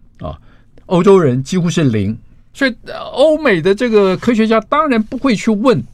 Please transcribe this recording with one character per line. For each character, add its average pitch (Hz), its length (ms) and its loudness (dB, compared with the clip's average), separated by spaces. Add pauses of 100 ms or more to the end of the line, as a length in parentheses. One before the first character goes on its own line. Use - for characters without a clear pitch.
(200)
啊， 78 180 -14 (480)
欧 180 180 0
洲 196 160 6
人 131 240 0
几 180 140 -6
乎 175 120 -2
是 165 160 -2
零。 110 320 -2 (360)
所 - 120 -2
以， 254 80 -2 (120)
呃， - 140 -14
欧 302 380 0
美 254 240 0
的 190 140 0
这 240 140 -2
个 202 260 2
科 240 180 0
学 220 140 2
家 220 140 0
当 302 260 -2
然 233 160 0
不 269 140 -10
会 247 180 0
去 - 160 -2
问 214 260 0 (160)